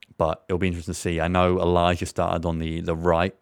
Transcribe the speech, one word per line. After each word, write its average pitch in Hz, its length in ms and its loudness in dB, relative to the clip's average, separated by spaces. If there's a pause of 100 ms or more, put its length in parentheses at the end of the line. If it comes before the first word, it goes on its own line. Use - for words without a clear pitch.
(160)
but 80 320 -2
it'll 92 100 -2
be 92 100 0
interesting 85 260 -6
to - 60 -10
see. 85 200 -2
I 82 80 0
know 90 320 2
Elijah 87 460 2
started 87 400 -2
on 82 140 -4
the, 80 200 -4
the 85 160 -2
right 85 460 2